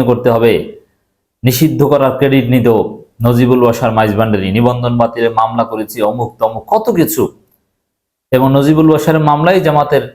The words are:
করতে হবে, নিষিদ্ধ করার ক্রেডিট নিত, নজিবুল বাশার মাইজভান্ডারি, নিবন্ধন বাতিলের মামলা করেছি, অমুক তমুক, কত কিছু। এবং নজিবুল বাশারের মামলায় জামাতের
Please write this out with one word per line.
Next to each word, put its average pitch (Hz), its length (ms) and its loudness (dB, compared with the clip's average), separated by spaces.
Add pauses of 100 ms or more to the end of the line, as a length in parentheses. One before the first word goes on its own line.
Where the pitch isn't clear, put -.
করতে 117 260 0
হবে, 117 220 2 (880)
নিষিদ্ধ 131 420 0
করার 135 320 0
ক্রেডিট 135 340 0
নিত, 120 180 2 (520)
নজিবুল 120 440 2
বাশার 117 280 0
মাইজভান্ডারি, 107 600 0
নিবন্ধন 120 460 0
বাতিলের 117 420 0
মামলা 113 240 -2
করেছি, 110 380 -8
অমুক 113 360 -4
তমুক, 113 340 -4
কত 220 140 0 (120)
কিছু। 135 240 -2 (1120)
এবং 131 200 2
নজিবুল 156 380 2
বাশারের 156 380 0
মামলায় 165 320 2
জামাতের 147 440 0 (100)